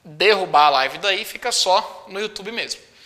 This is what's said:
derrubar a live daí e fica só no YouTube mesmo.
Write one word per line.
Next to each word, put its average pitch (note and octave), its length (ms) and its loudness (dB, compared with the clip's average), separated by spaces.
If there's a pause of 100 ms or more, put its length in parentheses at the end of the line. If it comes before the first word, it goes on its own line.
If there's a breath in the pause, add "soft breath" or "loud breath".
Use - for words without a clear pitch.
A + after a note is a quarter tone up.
derrubar F3+ 640 4
a F#3 40 6
live C3+ 280 0
daí G3 240 -2
e - 20 -10
fica - 280 -6
só - 560 0
no G3 120 -10
YouTube G#3 320 -8
mesmo. G#3+ 280 -8 (260 loud breath)